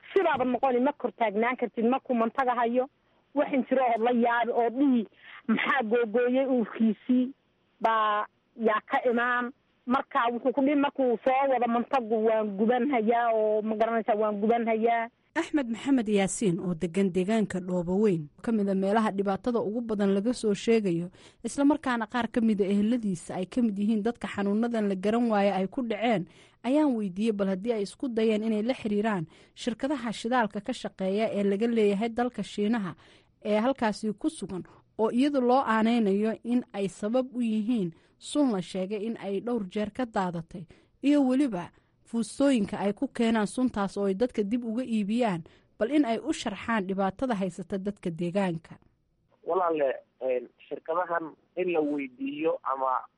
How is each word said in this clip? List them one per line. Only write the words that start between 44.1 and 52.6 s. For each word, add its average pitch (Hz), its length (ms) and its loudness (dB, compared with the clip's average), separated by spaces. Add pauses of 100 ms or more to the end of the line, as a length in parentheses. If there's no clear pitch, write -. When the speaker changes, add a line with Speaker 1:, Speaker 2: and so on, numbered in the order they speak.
Speaker 2:
dadka 226 280 -2
dib 233 220 -2
uga 226 180 -4
iibiyaan, 214 600 -2 (360)
bal 233 120 0
in 294 140 4
ay 226 180 0
u 311 100 -4
sharxaan 214 540 -4
dhibaatada 196 480 -2
haysata 190 420 -4
dadka 190 320 -6
deegaanka. 175 680 -4 (640)
Speaker 3:
Walaalle, 165 480 2 (300)
een, 123 260 -2 (200)
shirkadahan 165 680 -4 (200)
in 180 180 -2
la 160 80 2
weydiiyo 143 840 -4